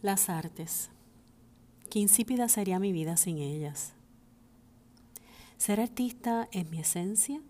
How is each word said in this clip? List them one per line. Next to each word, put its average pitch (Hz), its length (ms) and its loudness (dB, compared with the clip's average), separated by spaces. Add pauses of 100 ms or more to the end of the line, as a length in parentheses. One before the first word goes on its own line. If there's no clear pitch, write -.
Las 190 180 4
artes. 165 600 -6 (1000)
Qué 214 80 2
insípida 233 500 4
sería 190 300 2
mi 196 120 0
vida 165 240 0
sin 165 220 2
ellas. 147 560 -6 (1600)
Ser 208 220 2
artista 233 720 -2
es 175 160 -2
mi 160 120 -6
esencia 214 720 0